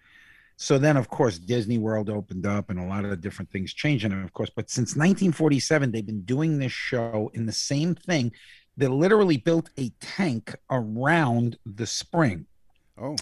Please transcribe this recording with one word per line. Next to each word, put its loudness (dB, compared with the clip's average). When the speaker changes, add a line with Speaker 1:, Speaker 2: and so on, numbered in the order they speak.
Speaker 1:
So 4
then, 4
of 0
course, 0
Disney -2
World -2
opened -6
up -2
and -4
a -4
lot -4
of -4
the -4
different -8
things -6
changed. 0
And -2
of -12
course, -6
but -8
since -2
nineteen 4
forty-seven, 2
they've -4
been -6
doing 0
this -2
show -4
in -4
the -4
same 0
thing. 0
They 2
literally 4
built 0
a -4
tank -4
around 2
the -8
spring. 0
Speaker 2:
Oh. -8